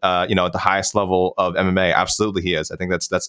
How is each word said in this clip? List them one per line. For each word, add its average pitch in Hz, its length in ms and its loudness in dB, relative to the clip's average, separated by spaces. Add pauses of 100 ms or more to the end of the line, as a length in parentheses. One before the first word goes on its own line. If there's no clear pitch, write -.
uh, 90 260 2
you 101 80 2
know, 90 100 4
at 90 60 -4
the - 60 -6
highest 95 360 0
level 92 420 2
of 90 200 0
M 92 100 2
M 92 120 2
A?" 90 140 2
Absolutely, 95 500 0
he 90 120 -2
is. 78 160 -4
I 82 60 -10
think 90 160 -6
that's, 87 160 -4
that's, 90 200 -4